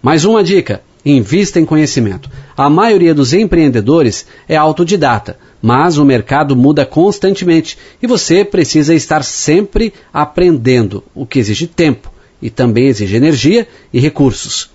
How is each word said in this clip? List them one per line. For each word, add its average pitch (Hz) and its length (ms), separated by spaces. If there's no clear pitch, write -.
Mais 151 240
uma 214 180
dica, 170 380
invista 143 540
em 160 60
conhecimento. 135 640
A 139 140
maioria 185 420
dos 139 200
empreendedores 151 920
é 160 80
autodidata, 156 800
mas 147 360
o 147 60
mercado 135 540
muda 143 280
constantemente 185 920
e - 40
você 202 380
precisa 156 500
estar 151 300
sempre 202 680
aprendendo, 127 920
o 143 100
que 135 140
exige 107 280
tempo 156 440
e - 80
também 117 380
exige 104 280
energia 151 500
e 127 80
recursos. - 760